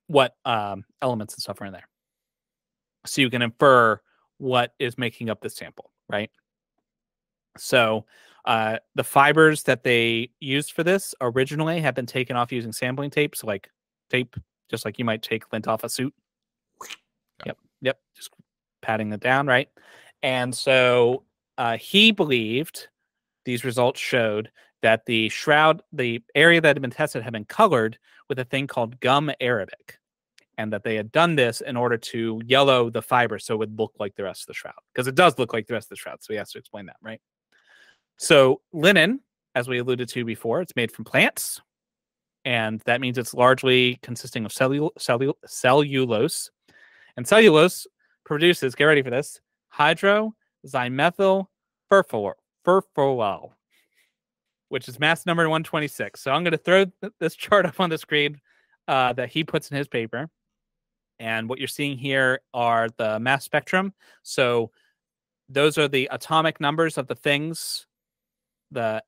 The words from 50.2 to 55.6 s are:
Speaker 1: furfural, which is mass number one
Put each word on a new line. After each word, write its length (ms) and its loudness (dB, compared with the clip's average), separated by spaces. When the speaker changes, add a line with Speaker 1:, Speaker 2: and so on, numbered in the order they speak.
Speaker 1:
furfural, 840 0
which 200 -10
is 100 -16
mass 260 0
number 240 0
one 140 -2